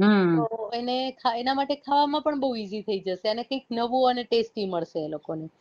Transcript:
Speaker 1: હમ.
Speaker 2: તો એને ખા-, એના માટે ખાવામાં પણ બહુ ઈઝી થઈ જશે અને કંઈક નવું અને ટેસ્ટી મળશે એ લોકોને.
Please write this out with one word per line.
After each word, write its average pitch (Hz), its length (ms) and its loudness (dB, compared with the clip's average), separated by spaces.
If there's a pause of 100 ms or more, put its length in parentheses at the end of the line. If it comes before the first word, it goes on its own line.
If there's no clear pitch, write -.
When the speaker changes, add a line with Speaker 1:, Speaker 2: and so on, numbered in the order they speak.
Speaker 1:
હમ. 196 340 6
Speaker 2:
તો 220 380 -2
એને 247 360 -2
ખા-, 254 260 -2
એના 254 180 0
માટે 277 200 0
ખાવામાં 285 480 0
પણ 294 180 -2
બહુ 254 160 0
ઈઝી 208 260 -6
થઈ 196 180 -2
જશે 185 280 -4
અને 220 140 -2
કંઈક 262 280 -6
નવું 240 400 2
અને 247 120 -2
ટેસ્ટી 226 440 -2
મળશે 170 380 -4
એ 151 40 -6
લોકોને. 156 380 -8 (140)